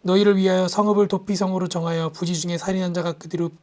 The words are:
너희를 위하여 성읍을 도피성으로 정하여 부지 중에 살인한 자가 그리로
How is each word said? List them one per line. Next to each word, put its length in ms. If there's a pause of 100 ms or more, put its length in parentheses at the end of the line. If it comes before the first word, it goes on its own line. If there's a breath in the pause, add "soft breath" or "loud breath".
너희를 340
위하여 320
성읍을 400
도피성으로 600
정하여 420
부지 260
중에 200
살인한 360
자가 200
그리로 380 (100)